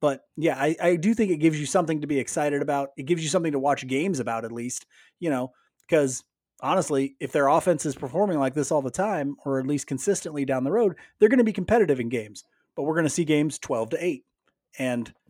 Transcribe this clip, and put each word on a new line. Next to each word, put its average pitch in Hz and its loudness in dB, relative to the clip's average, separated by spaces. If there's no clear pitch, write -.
but 139 0
yeah, 151 0
I, 156 0
I 180 4
do 185 0
think 214 0
it 165 2
gives 156 2
you 147 -4
something 160 0
to 147 -6
be 143 0
excited 143 -2
about. 139 -2
It 139 -12
gives 160 0
you 156 -4
something 165 0
to 143 0
watch 135 0
games 143 -2
about, 117 -4
at 113 -8
least, 120 -8
you 170 -2
know, 131 -2
'cause 139 2
honestly, 139 -2
if 143 -8
their 139 4
offense 151 2
is 147 -2
performing 160 -2
like 135 0
this 147 -2
all 151 2
the 131 -6
time, 151 -2
or 135 -2
at 131 -4
least 143 -2
consistently 151 -2
down 131 -2
the 143 -2
road, 208 2
they're 214 8
gonna 240 6
be 214 2
competitive 180 2
in 117 -2
games, 110 -6
but 139 -6
we're 156 0
gonna 165 2
see 170 0
games 151 2
twelve 113 -4
to 156 -4
eight 170 -4
and, 123 -4